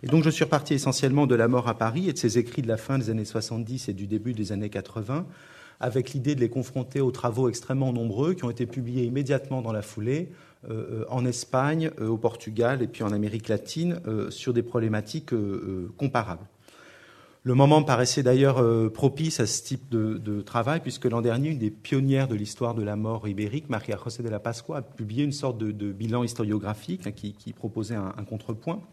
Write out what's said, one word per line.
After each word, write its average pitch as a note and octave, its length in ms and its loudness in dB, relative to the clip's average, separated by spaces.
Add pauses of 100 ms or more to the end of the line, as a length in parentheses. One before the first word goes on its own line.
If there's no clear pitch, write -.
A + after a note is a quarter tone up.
Et C3 40 -4
donc D#3 180 6
je D#3+ 40 6
suis D#3+ 140 2
reparti D3 300 2
essentiellement C#3 540 4
de B2 80 6
la A2+ 120 6
mort B2 220 2
à A2 80 -2
Paris C3+ 320 0
et C#3+ 40 -2
de - 40 -4
ses A#2 200 2
écrits A#2 240 0
de A2+ 60 -2
la A2+ 100 2
fin C3+ 220 0
des A2 100 -2
années A2 160 -2
soixante-dix A2+ 640 -6
et G2+ 60 -4
du F#2+ 120 -6
début G#2+ 280 -2
des G#2+ 180 -4
années G#2 180 -4
quatre-vingts, A2 560 -4 (540)
avec B2 320 0
l'idée C#3+ 240 0
de B2 60 2
les A2+ 80 4
confronter B2+ 500 -4
aux C3 120 2
travaux B2 360 0
extrêmement C3 460 0
nombreux A#2 400 0
qui F3+ 100 -4
ont A#2+ 80 -2
été A#2 140 -2
publiés B2 400 -2
immédiatement C3+ 560 -2
dans A2+ 100 -4
la G#2+ 100 -2
foulée, B2 480 -4 (400)
euh, A2 340 -6
euh, - 60 -4
en B2 160 0
Espagne, C#3 640 0 (100)
euh, A2 80 0
au A2+ 80 2
Portugal A#2 640 0
et A2 60 0
puis - 160 -6
en G#2 100 0
Amérique G#2+ 340 -2
latine, E3 600 -2
euh, G#2+ 220 -2
sur - 240 -4
des A#2 100 2
problématiques, A2+ 680 -2
euh, A#2+ 60 2
euh, F#2+ 580 -4
comparables. G#2 500 -2 (1000)
Le B2+ 100 2
moment C#3+ 280 10
paraissait C3 420 4
d'ailleurs, C3 340 6
euh, A#2 320 6
propice C#3+ 500 0
à A#2 60 2
ce - 180 -4
type - 260 -8
de, A2 280 0
de G#2 240 -4
travail, B2 400 0
puisque - 240 -8
l'an A#2 160 2
dernier, B2 300 2
une D3 80 -2
des G#2+ 120 0
pionnières C3+ 560 2
de A#2+ 80 -2
l'histoire A2 400 -4
de A2+ 80 -2
la G#2 140 -2
mort A2 280 -4
ibérique, G#2 440 -4
Maria G#2+ 340 -4
José A#2+ 180 -8
de A#2 60 -4
la G#2+ 120 -4
Pascua, A#2 380 -6
a C3+ 40 -6
publié A2 420 -4
une D3 80 0
sorte C3+ 260 -4
de, G#2+ 140 -2
de G#2 220 -4
bilan A2+ 320 0
historiographique, G#2+ 840 -4
hein, G#2+ 40 -6
qui, G#2 200 -8
qui - 220 -12
proposait A2 420 -6
un, F#2+ 220 -4
un G#2 80 -8
contrepoint. A2+ 560 -6 (120)